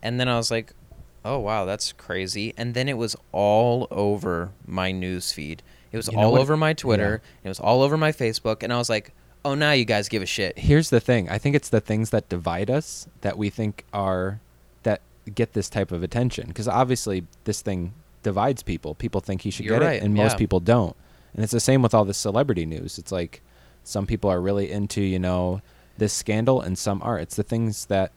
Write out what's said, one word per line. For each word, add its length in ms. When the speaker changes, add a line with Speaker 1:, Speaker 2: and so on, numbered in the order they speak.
Speaker 1:
and 180
then 80
I 100
was 140
like, 220
"Oh, 160
wow, 260
that's 280
crazy." 640
And 160
then 160
it 80
was 180
all 580
over 600
my 240
news 400
feed. 320
It 60
was 120
Speaker 2:
You 80
know 60
Speaker 1:
all 100
Speaker 2:
what? 80
Speaker 1:
over 160
my 160
Twitter. 500
Speaker 2:
Yeah. 220
Speaker 1:
It 40
was 100
all 220
over 160
my 140
Facebook. 520
And 100
I 40
was 120
like, 240
Oh, 100
now 180
you 120
guys 220
give 140
a 40
shit. 320
Speaker 2:
Here's 320
the 120
thing. 280
I 80
think 180
it's 140
the 120
things 300
that 180
divide 400
us 380
that 160
we 120
think 420
are, 480
that 180
get 200
this 160
type 220
of 120
attention. 500
'Cause 140
obviously 580
this 180
thing 320
divides 400
people. 320
People 240
think 220
he 100
should 140
Speaker 1:
You're 140
Speaker 2:
get 60
Speaker 1:
right, 160
Speaker 2:
it, 20
and 100
most 200
Speaker 1:
yeah. 40
Speaker 2:
people 240
don't. 340
And 100
it's 80
the 80
same 220
with 120
all 120
the 80
celebrity 520
news. 320
It's 140
like, 300
some 220
people 240
are 100
really 320
into, 300
you 180
know, 420
this 160
scandal, 480
and 160
some 260
aren't. 200
It's 120
the 80
things 440
that 300